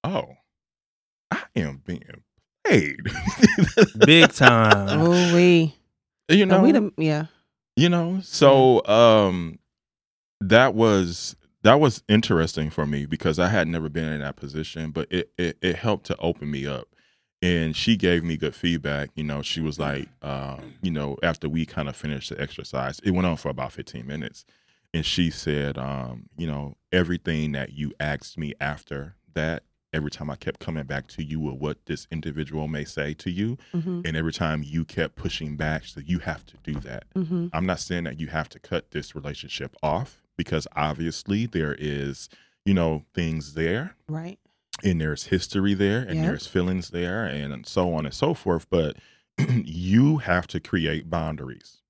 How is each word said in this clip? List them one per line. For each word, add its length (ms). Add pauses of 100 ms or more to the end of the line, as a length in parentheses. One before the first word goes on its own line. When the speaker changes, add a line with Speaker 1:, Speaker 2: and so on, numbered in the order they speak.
Speaker 1:
"Oh, 260 (1000)
I 100 (140)
am 300
being 180 (600)
played." 380 (500)
<laughs> 540
Speaker 2:
Big 280
time. 680
Speaker 3:
Oh, 320
we. 420 (540)
Speaker 1:
You 200
Speaker 3:
So 120
we 100
Speaker 1:
know? 240
Speaker 3:
the, 80
yeah. 220 (500)
Speaker 1:
You 140
know? 320
So, 640
um, 760 (800)
that 340
was, 640 (280)
that 160
was 280
interesting 640
for 160
me 200
because 340
I 100
had 180
never 220
been 160
in 160
that 160
position, 540
but 200
it, 260
it, 240
it 140
helped 320
to 120
open 300
me 160
up. 220 (540)
And 340
she 220
gave 260
me 140
good 180
feedback. 600
You 100
know, 160
she 180
was 180
like, 300 (140)
um, 600
you 100
know, 300
after 280
we 160
kinda 260
finished 380
the 100
exercise, 640
it 80
went 160
on 80
for 140
about 240
fifteen 340
minutes. 380 (480)
And 120
she 240
said, 480
um, 600
you 100
know, 300 (160)
"Everything 580
that 220
you 260
asked 380
me 240
after 560 (160)
that, 300 (280)
every 180
time 200
I 80
kept 240
coming 240
back 220
to 160
you 180
with 140
what 300
this 260
individual 580
may 160
say 300
to 140
you, 280 (180)
Speaker 3:
Mm-hmm. 300
Speaker 1:
and 100
every 180
time 300
you 220
kept 320
pushing 400
back, 260
so 160
you 200
have 260
to 180
do 160
that. 240 (100)
Speaker 3:
Mm-hmm. 380
Speaker 1:
I'm 140
not 160
saying 240
that 160
you 60
have 220
to 100
cut 320
this 240
relationship 680
off 380 (160)
because 280 (120)
obviously 680
there 320
is, 520 (340)
you 100
know, 300 (100)
things 420
there." 420 (100)
Speaker 3:
Right. 320 (440)
Speaker 1:
And 160
there's 260
history 500
there, 240
and 160
Speaker 3:
Yep. 100
Speaker 1:
there's 220
feelings 420
there, 360
and 400
so 280
on 140
and 60
so 200
forth. 380
But 260 (400)
<clears throat> 100 (160)
you 540
have 300
to 120
create 520
boundaries 800